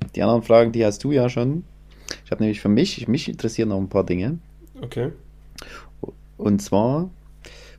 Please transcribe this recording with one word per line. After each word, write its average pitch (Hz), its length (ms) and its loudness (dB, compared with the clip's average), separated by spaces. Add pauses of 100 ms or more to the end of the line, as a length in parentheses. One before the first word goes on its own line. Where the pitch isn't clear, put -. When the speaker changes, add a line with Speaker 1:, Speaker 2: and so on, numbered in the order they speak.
(160)
Speaker 1:
Die - 60 -2
anderen 113 200 2
Fragen, 117 300 6
die 117 120 2
hast 104 200 -2
du 139 80 -2
ja 123 160 2
schon. 131 340 -2 (640)
Ich - 80 -12
hab - 80 -2
nämlich 107 200 0
für 101 100 0
mich, 120 360 2
mich 123 220 -2
interessieren 113 400 -2
noch 98 100 -2
ein 95 120 -4
paar 95 140 2
Dinge. 95 340 -2 (420)
Speaker 2:
Okay. 127 300 -6 (1300)
Speaker 1:
Und 104 240 2
zwar, 135 480 0 (680)